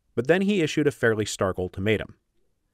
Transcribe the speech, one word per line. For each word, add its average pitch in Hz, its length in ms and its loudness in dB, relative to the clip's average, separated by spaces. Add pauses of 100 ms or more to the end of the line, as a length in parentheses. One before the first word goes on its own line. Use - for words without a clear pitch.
(160)
But 120 120 -2
then 175 140 4
he 196 200 0
issued 147 260 0
a 135 40 0
fairly 110 340 0
stark - 340 -4
ultimatum. 95 560 -2 (580)